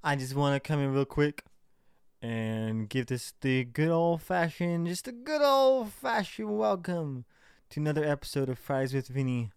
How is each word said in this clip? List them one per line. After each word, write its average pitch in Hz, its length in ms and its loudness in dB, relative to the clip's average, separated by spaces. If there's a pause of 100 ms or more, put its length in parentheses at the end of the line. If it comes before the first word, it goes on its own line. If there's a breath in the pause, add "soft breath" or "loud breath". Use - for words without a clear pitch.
I 143 120 2
just 135 200 -4
wanna 139 240 4
come 151 200 0
in 139 140 2
real 135 120 4
quick 147 380 0 (760)
and 110 680 -2
give 123 200 -2
this - 340 -6
the 131 220 2
good 147 260 0
old-fashioned, 170 960 0
just 175 220 -6
a 262 40 -12
good 277 300 -2
old-fashioned 247 1120 2
welcome 175 720 -2 (460 soft breath)
to - 80 -6
another 151 260 0
episode 143 420 -2
of 127 120 -4
Fries 135 340 -2
with 135 140 -2
Vinny. 127 500 -2